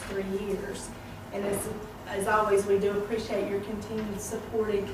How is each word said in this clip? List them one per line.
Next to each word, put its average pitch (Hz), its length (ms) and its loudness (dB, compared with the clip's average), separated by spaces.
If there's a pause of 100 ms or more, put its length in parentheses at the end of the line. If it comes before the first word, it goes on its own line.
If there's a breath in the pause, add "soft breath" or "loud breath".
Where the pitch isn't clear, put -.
three 196 200 -4 (220)
years. - 420 -4 (440 loud breath)
And 202 120 -2
as, 202 240 0 (400)
as 196 200 0
always, 208 360 6
we 196 140 6
do 202 140 4
appreciate 202 580 0
your 202 120 0
continued 214 580 -4
support 214 500 -2
and 196 240 2